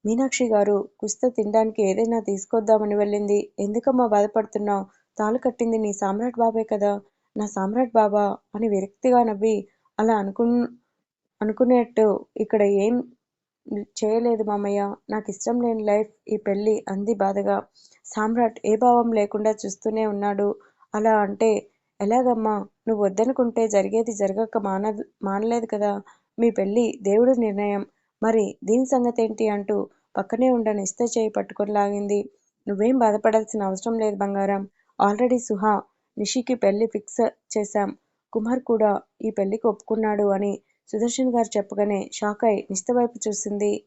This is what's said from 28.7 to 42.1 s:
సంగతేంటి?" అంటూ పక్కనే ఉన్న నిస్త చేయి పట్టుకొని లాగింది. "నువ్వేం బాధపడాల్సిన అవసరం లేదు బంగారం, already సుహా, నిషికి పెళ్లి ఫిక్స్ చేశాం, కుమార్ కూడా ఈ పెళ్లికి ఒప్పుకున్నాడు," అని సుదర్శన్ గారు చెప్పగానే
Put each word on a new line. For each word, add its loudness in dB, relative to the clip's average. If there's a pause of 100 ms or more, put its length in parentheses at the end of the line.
సంగతేంటి?" 0
అంటూ -2 (380)
పక్కనే 0
ఉన్న 2
నిస్త -4
చేయి 0
పట్టుకొని -4
లాగింది. 0 (480)
"నువ్వేం 2
బాధపడాల్సిన 2
అవసరం -2
లేదు 0
బంగారం, -2 (360)
already 2
సుహా, 0 (440)
నిషికి -2
పెళ్లి 2
ఫిక్స్ -4 (280)
చేశాం, -2 (440)
కుమార్ -2
కూడా 2 (300)
ఈ -4
పెళ్లికి -2
ఒప్పుకున్నాడు," -2
అని 0 (380)
సుదర్శన్ -2
గారు 0
చెప్పగానే -2 (140)